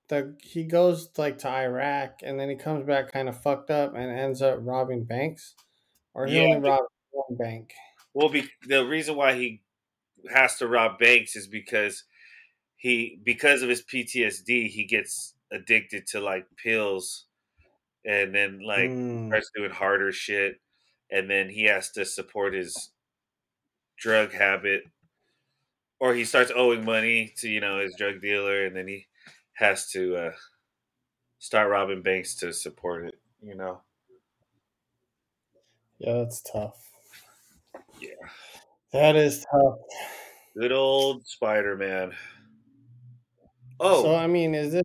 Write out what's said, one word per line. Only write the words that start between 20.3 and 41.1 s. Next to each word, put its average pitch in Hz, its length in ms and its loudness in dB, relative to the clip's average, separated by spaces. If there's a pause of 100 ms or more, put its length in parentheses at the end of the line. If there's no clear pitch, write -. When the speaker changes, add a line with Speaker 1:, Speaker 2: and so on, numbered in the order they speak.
Speaker 2:
and 95 200 -2
then 98 200 0
he 104 160 -6
has 101 260 2
to 104 120 -6
support 98 500 -6
his 90 360 -8 (1040)
drug 110 380 2
habit, 98 500 0 (1160)
or 127 120 2
he 120 120 0
starts 123 280 4
owing 120 300 4
money 110 540 0
to, 120 120 -8
you 107 120 -2
know, 98 180 -4
his 95 160 -4
drug 101 240 -4
dealer, 101 460 -2
and 92 100 -6
then 92 140 -10
he 98 180 -14 (460)
has 98 380 0
to, 92 260 -2
uh, 85 160 -4 (1080)
start 107 300 2
robbing 98 320 0
banks 92 380 -2
to 87 120 -6
support 85 560 -8
it, - 100 -16 (240)
you 101 140 -18
know? 92 280 -10 (2250)
Speaker 1:
Yeah, 120 160 -2
that's 120 260 -4
tough. - 480 -10 (1080)
Speaker 2:
Yeah. - 100 -16 (840)
Speaker 1:
That 151 240 8
is 147 340 4
tough. 139 280 6 (800)
Speaker 2:
Good 120 140 2
old 135 540 2